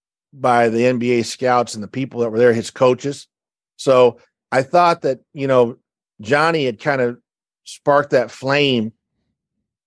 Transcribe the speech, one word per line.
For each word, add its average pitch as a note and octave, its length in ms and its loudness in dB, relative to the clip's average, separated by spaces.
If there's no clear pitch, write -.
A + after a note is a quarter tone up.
by B2 380 0
the A#2 160 0
N B2+ 120 0
B A#2+ 220 0
A - 20 -2
scouts B2 520 -2
and G#2+ 100 -12
the G2 40 -18
people A#2+ 320 -10
that A#2 100 -4
were A2 80 -4
there, A#2+ 140 6
his A2+ 180 -4
coaches. C3+ 580 -2
So B2+ 420 2
I C3 120 0
thought E3+ 400 0
that, C3 180 -4
you C#3 120 -8
know, B2+ 300 2
Johnny D3 440 0
had A#2+ 160 -6
kind C#3 200 -2
of A#2+ 180 -4
sparked C#3+ 460 -2
that B2 220 0
flame C3 600 -2